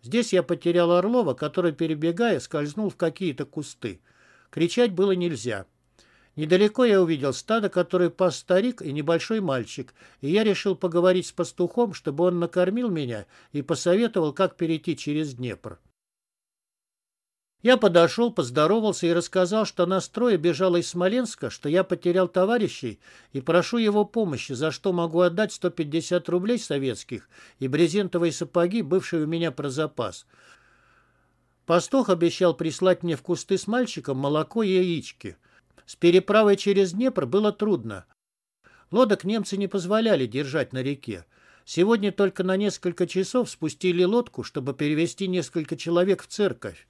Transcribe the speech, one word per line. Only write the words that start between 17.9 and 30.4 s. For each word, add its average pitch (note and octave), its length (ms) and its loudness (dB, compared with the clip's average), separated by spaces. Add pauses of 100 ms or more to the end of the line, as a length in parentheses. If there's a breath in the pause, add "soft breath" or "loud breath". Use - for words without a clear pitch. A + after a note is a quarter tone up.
поздоровался G3 760 0
и E3+ 60 2
рассказал, F#3 520 0
что F3 220 0
нас F#3 200 -2
трое A3 300 0
бежало E3+ 400 2
из E3+ 120 -2
Смоленска, F#3+ 600 -2
что - 200 -8
я F#3 140 2
потерял F3+ 440 0
товарищей F#3 720 -2 (340 loud breath)
и C3+ 80 -4
прошу E3+ 360 0
его G#3 280 2
помощи, F3 480 -4
за D3 160 -2
что F#3 240 -4
могу E3+ 280 0
отдать F3+ 300 2
сто F3 200 -4
пятьдесят E3 580 -4
рублей F#3+ 300 -2
советских B2+ 680 -6 (300 loud breath)
и C3+ 100 -6
брезентовые E3+ 640 0
сапоги, F3 520 -2
бывшие D#3+ 400 0
у D3+ 40 -2
меня E3 240 -2
про C#3+ 180 -6
запас. B2+ 580 -6 (1400 soft breath)